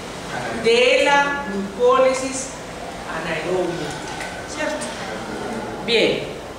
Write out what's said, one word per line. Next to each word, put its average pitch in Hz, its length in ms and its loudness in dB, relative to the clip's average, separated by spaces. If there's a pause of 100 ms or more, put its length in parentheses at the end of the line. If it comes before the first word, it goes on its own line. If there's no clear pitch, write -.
(640)
De 254 420 6
la 277 420 4
glucólisis 254 1000 4 (760)
anaerobia, 165 680 -2 (680)
¿cierto? 302 320 -4 (1000)
Bien. - 380 2 (360)